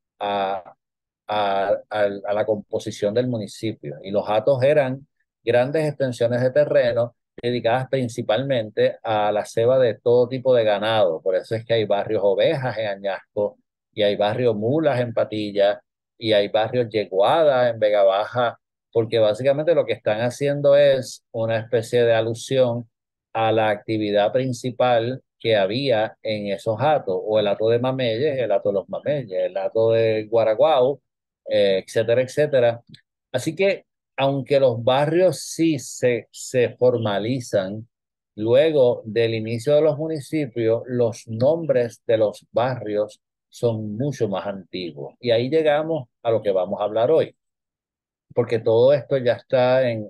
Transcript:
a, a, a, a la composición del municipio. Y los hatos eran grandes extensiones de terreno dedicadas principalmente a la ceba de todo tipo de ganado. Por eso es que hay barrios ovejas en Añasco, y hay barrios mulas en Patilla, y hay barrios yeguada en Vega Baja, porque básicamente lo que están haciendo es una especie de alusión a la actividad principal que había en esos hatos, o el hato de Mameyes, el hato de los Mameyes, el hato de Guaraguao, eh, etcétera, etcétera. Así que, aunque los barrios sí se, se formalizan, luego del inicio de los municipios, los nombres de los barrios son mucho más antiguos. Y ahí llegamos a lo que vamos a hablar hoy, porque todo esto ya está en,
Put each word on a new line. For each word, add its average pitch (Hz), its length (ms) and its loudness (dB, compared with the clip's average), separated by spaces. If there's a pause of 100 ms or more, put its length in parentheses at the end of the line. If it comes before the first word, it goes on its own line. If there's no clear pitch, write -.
(180)
a, 98 560 -4 (520)
a, 101 500 0 (120)
a, 104 200 0 (180)
a 101 80 -2
la 107 100 0
composición 107 720 -4
del 127 140 0
municipio. 104 720 -8
Y 98 80 -12
los 101 180 -2
hatos 123 340 2
eran 139 440 2 (360)
grandes 143 460 0
extensiones 127 540 -2
de 127 80 2
terreno 120 640 2 (280)
dedicadas 123 480 -2
principalmente 123 1120 -2
a 107 300 0
la 104 120 -2
ceba 123 340 2
de 120 160 2
todo 120 340 2
tipo 127 260 0
de 117 100 4
ganado. 104 560 0
Por 92 160 -2
eso 90 180 -4
es 113 100 -6
que 117 100 -2
hay 110 100 2
barrios 101 400 -2
ovejas 127 540 0
en 110 80 -4
Añasco, 98 720 -6 (340)
y 104 100 -4
hay 101 140 0
barrios 110 400 0
mulas 131 440 0
en 117 120 -4
Patilla, 104 720 -2 (360)
y 110 140 -2
hay 101 160 2
barrios 123 400 0
yeguada 120 800 2
en 113 100 -4
Vega 104 260 4
Baja, 113 540 0 (320)
porque 113 280 0
básicamente 135 560 2
lo 139 100 2
que 110 80 -4
están 135 300 -2
haciendo 143 540 2
es 135 540 2
una 139 280 -2
especie 117 460 0
de 117 100 4
alusión 120 760 0 (460)
a 110 180 0
la 110 160 2
actividad 104 640 0
principal 123 880 0 (160)
que 113 180 2
había 110 640 0
en 107 240 -4
esos 104 340 -4
hatos, 127 420 0
o 107 160 0
el 104 100 2
hato 101 200 0
de 120 100 2
Mameyes, 131 600 -2
el 110 120 -2
hato 101 200 0
de 101 60 -4
los 95 120 -4
Mameyes, 95 600 -4
el 92 80 -10
hato 113 320 0
de 113 340 2
Guaraguao, 123 760 2 (440)
eh, 101 400 2
etcétera, 117 360 0
etcétera. 127 580 0 (500)
Así 143 240 -4
que, 190 300 0 (320)
aunque 139 420 0
los 120 240 2
barrios 147 580 2
sí 160 380 -2
se, 120 520 -2
se 120 400 -2
formalizan, 113 1160 -2 (480)
luego 123 720 2
del 113 300 0
inicio 113 400 -2
de 151 80 4
los 147 160 0
municipios, 139 880 -2
los 120 420 -4
nombres 127 800 0
de 113 100 2
los 104 340 0
barrios 107 720 -4 (300)
son 110 460 -4
mucho 127 320 -4
más 92 180 -6
antiguos. 90 720 -10
Y 123 100 -4
ahí 120 200 0
llegamos 156 580 0 (140)
a 117 80 -2
lo 113 100 0
que 101 100 -2
vamos 95 300 -2
a 104 40 -2
hablar 110 260 0
hoy, 156 260 0 (1000)
porque 117 240 0
todo 117 360 4
esto 139 240 -2
ya 120 160 0
está 127 540 2
en, 110 220 -6